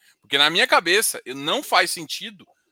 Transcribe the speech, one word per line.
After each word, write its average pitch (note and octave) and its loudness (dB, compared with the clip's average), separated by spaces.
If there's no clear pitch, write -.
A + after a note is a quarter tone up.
Porque - -2
na D3 4
minha G3 2
cabeça, G3+ 2
eu, B2+ -10
não D#3+ -4
faz F3+ 0
sentido, F3+ -12